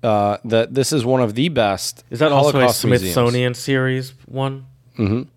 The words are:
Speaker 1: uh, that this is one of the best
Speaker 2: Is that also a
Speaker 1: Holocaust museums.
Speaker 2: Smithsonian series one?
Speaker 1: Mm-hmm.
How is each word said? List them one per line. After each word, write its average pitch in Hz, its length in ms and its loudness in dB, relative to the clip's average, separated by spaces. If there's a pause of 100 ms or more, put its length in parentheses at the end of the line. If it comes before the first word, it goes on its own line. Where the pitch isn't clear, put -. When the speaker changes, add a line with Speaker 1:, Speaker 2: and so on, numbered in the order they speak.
Speaker 1:
uh, 104 440 2
that 113 260 0
this 135 220 0
is 127 100 0
one 131 160 2
of 110 140 0
the 143 160 -2
best 107 580 -2
Speaker 2:
Is 123 120 -6
that 151 120 2
also 143 180 4
a - 20 -2
Speaker 1:
Holocaust 123 340 2
museums. 95 260 2
Speaker 2:
Smithsonian 123 400 0
series 131 600 -4 (100)
one? 135 400 -8 (320)
Speaker 1:
Mm-hmm. 110 260 0 (140)